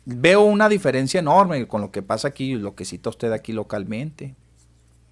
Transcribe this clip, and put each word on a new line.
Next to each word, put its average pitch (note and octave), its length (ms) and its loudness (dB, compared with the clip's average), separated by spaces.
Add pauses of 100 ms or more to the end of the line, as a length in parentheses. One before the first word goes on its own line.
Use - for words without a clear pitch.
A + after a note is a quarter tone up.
veo D#3+ 380 4
una G#3 260 4
diferencia C#3+ 520 0
enorme D#3+ 460 2
con G#2 140 -4
lo G2+ 100 -8
que G2+ 120 -6
pasa A2 260 -4
aquí, C3+ 260 -6
lo G2+ 200 -6
que - 100 -12
cita F#2 260 -10
usted A2+ 220 -4
aquí A2 200 -6
localmente. A2 840 -8 (760)